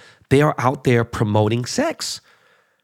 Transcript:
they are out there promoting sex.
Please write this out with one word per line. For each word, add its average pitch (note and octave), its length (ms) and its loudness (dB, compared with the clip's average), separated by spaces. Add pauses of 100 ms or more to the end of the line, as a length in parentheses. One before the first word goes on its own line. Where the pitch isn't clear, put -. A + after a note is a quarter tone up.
(280)
they C#3 140 4
are D3+ 160 0
out C3+ 240 -2
there A#2 220 2
promoting G#2+ 600 0
sex. - 560 -6 (640)